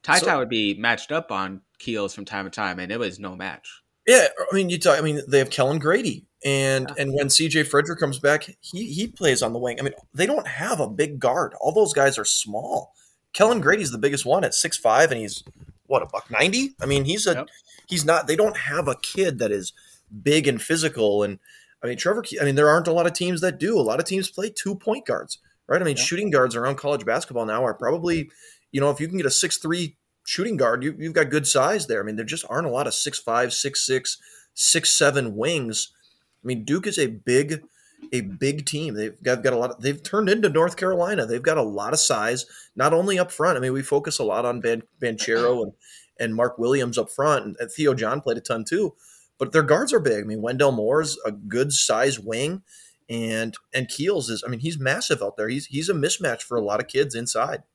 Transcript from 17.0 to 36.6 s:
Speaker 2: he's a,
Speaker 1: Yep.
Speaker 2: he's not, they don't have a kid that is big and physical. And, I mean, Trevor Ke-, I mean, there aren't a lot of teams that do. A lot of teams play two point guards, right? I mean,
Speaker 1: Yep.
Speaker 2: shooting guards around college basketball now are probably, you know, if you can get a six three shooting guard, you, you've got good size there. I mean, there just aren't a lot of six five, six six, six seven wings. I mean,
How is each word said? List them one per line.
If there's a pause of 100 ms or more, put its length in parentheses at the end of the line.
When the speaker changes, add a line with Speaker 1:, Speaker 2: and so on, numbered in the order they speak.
Speaker 2:
he's
a,
Speaker 1:
Yep. (380)
Speaker 2:
he's
not,
they
don't
have
a
kid
that
is (500)
big
and
physical.
And, (440)
I
mean,
Trevor
Ke-,
I
mean,
there
aren't
a
lot
of
teams
that
do.
A
lot
of
teams
play
two
point
guards, (280)
right?
I
mean,
Speaker 1:
Yep.
Speaker 2:
shooting
guards
around
college
basketball
now
are
probably, (420)
you
know,
if
you
can
get
a
six
three (280)
shooting
guard,
you,
you've
got
good
size
there.
I
mean,
there
just
aren't
a
lot
of
six
five,
six
six, (360)
six
seven
wings. (520)
I
mean,